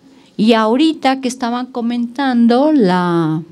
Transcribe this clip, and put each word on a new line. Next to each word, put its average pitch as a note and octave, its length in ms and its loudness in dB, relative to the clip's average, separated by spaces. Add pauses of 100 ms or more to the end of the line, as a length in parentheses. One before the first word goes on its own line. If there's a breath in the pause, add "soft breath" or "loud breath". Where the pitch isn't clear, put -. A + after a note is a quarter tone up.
(360 soft breath)
Y G#3+ 160 2
ahorita C4 720 0
que B3+ 60 -4
estaban B3 360 -6
comentando A#3+ 1080 0
la F3 800 0